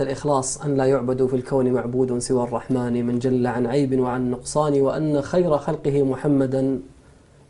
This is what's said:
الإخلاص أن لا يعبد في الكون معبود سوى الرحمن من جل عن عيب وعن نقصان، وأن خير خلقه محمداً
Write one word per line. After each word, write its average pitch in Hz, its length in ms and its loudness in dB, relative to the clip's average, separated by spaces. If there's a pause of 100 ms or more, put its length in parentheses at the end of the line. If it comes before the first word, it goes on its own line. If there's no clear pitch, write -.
الإخلاص 135 600 -2
أن 147 140 0
لا 135 80 2
يعبد 131 420 2
في 131 100 0
الكون 127 360 0
معبود 123 460 0
سوى 120 260 0
الرحمن 120 640 -2
من 120 120 -2
جل 127 280 2
عن 120 200 0
عيب 131 340 0
وعن 123 300 0
نقصان، 143 500 0
وأن 143 420 0
خير 175 360 0
خلقه 143 440 -2
محمداً 135 800 0 (680)